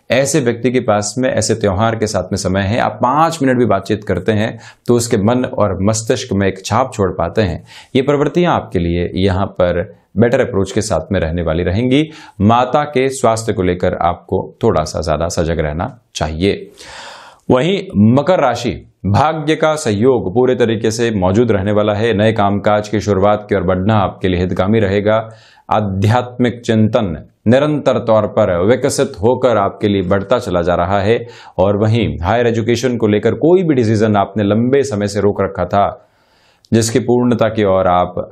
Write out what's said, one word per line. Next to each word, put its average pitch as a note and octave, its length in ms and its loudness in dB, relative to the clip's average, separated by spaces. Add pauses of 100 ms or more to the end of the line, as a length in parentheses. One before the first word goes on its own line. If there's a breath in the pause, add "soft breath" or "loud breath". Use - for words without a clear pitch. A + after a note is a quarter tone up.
(120)
ऐसे C#3 280 0
व्यक्ति A#2+ 300 -2
के B2+ 120 0
पास G#2 360 -2
में B2+ 120 0
ऐसे G#2 260 -2
त्यौहार G#2+ 400 0
के A2 100 -2
साथ F#2 260 -4
में G2 60 -4
समय F#2+ 240 -2
है, G#2 160 -2
आप A2+ 240 -2
पाँच D3+ 400 0
मिनट B2+ 160 2
भी A#2+ 80 2
बातचीत G2+ 380 -2
करते F#2 280 -2
हैं A2+ 240 -2 (300 loud breath)
तो A#2+ 80 2
उसके A#2+ 240 0
मन A#2+ 280 0
और F#2+ 360 -2
मस्तिष्क A2+ 500 -2
में G2 160 0
एक F#2+ 160 -6
छाप B2 300 0
छोड़ F#2+ 180 0
पाते E2+ 300 -2
हैं। E2 200 -4 (340 loud breath)
ये C3 60 2
प्रवृत्तियां D3 520 0
आपके G2 240 -4
लिए E2+ 380 -2
यहाँ F#2+ 360 0
पर F2 300 0 (340 loud breath)
बेटर A#2+ 240 2
अप्रोच G2 320 -2
के G#2+ 100 0
साथ D#2+ 300 -2
में F#2 80 0
रहने E2 220 -2
वाली D#2+ 200 -2
रहेंगी। B2 400 0 (400 loud breath)
माता B2 440 2
के C3 240 0
स्वास्थ्य A2+ 420 0
को F#2+ 100 -2
लेकर F2+ 400 0
आपको F2 400 -2 (200)
थोड़ा E2+ 220 2
सा F2 160 -6
ज़्यादा E2 300 -2
सजग E2 300 -2
रहना D#2 280 -4 (260)
चाहिए। D#2+ 560 -4 (800 loud breath)
वहीं D3+ 320 2 (320)
मकर D3 280 2
राशि, B2 300 0 (360)
भाग्य D3+ 500 0
का D#3 200 0
सहयोग G#2+ 580 0
पूरे B2+ 220 4
तरीके A2+ 340 0
से A#2 220 -2
मौजूद G2+ 400 2
रहने G2+ 200 0
वाला G#2 220 2
है। A2+ 200 0
नए A2 180 2
कामकाज G#2 560 0
की G#2+ 120 -2
शुरुआत G2+ 480 2
की G#2 60 0
ओर F#2+ 100 0
बढ़ना F#2 320 0
आपके F#2 320 -2
लिए F2 120 0
हितकामी F#2+ 400 0
रहेगा। G#2 380 0 (500 loud breath)
आध्यात्मिक G#2+ 920 0
चिंतन A2 540 0 (320)
निरंतर C#3 600 2
तौर G#2+ 220 2
पर G2+ 240 0 (140)
विकसित C3 520 0
होकर A#2 380 2
आपके G2+ 320 0
लिए G2 160 2
बढ़ता G2 340 0
चला F2+ 240 -2
जा F2 120 0
रहा F2+ 260 0
है। A2+ 180 2 (400 loud breath)
और G2+ 180 2
वहीं G#2+ 300 0 (160)
हायर A#2 240 2
एजुकेशन A#2 500 0
को A2+ 120 0
लेकर G#2 280 2
कोई F3+ 260 4
भी D#3 120 0
डिसीजन A2 420 2
आपने G2+ 280 0
लंबे A#2+ 400 2
समय G#2 240 -2
से G2+ 120 -2
रोक G2 220 0
रखा F#2+ 240 -4
था, G2+ 200 2 (840 soft breath)
जिसकी A2+ 280 2
पूर्णता A#2 480 2
की G#2+ 180 0
ओर F#2+ 220 2
आप F2+ 260 2 (180)